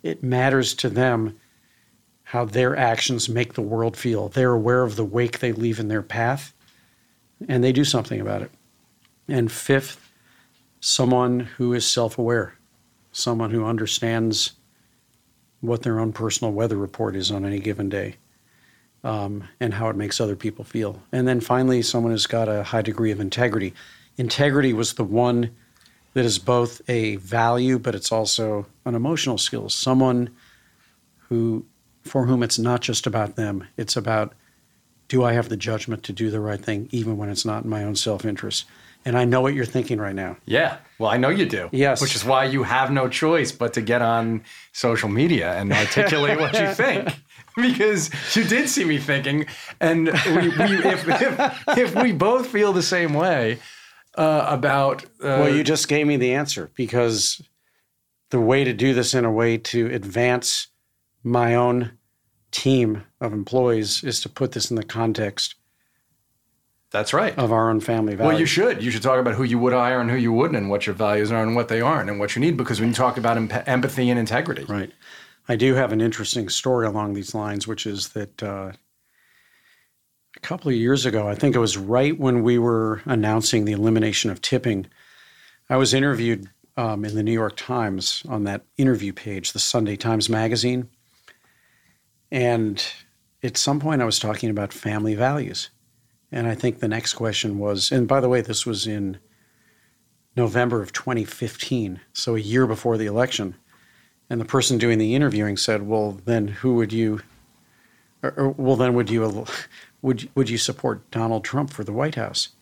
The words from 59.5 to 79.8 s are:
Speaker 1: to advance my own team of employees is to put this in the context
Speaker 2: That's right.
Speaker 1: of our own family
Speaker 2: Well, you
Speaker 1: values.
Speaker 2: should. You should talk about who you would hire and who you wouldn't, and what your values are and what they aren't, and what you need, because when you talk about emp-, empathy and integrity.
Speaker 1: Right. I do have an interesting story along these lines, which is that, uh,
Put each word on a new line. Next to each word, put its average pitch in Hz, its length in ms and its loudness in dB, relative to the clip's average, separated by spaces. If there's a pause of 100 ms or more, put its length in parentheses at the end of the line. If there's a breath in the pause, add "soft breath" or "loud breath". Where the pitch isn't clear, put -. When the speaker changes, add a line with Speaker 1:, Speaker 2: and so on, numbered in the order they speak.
Speaker 1:
to 113 300 -2
advance 120 800 -2 (540)
my 120 340 2
own 123 420 0 (540)
team 117 520 2 (160)
of 113 140 -4
employees 110 720 0
is 123 160 -2
to - 80 -8
put - 240 -4
this - 160 -4
in 120 80 -2
the 110 60 -2
context 113 720 -2 (1400)
Speaker 2:
That's 107 220 -2
right. 185 240 2
Speaker 1:
of 123 140 2
our 113 180 4
own 110 120 2
family 110 340 0
Speaker 2:
Well, 107 120 2
you 160 60 6
Speaker 1:
values. 160 160 2
Speaker 2:
should. 185 340 2
You 120 80 0
should 110 120 -4
talk 131 160 4
about 123 140 2
who 113 100 0
you 120 160 2
would 123 140 4
hire 123 260 2
and 120 100 0
who 123 80 2
you 117 140 2
wouldn't, 135 240 2
and 101 140 -2
what 101 160 0
your 101 100 -2
values 104 360 0
are 113 120 2
and 113 120 0
what 120 120 0
they 113 140 0
aren't, 127 280 0
and 104 100 -6
what 104 160 -2
you 117 60 0
need, 160 140 4
because 120 240 -2
when 113 100 4
you 117 60 0
talk 123 220 2
about 117 180 2
emp-, 113 320 -2
empathy 127 420 0
and 123 80 2
integrity. 117 460 -2
Speaker 1:
Right. 101 280 -6 (600 loud breath)
I 120 40 2
do 127 180 4
have 127 180 2
an 110 80 0
interesting 110 480 -2
story 120 380 0
along 107 280 -2
these 98 200 -8
lines, 104 340 -6
which 110 200 -6
is 101 220 -6
that, - 340 -10
uh, 98 280 -8 (1700 soft breath)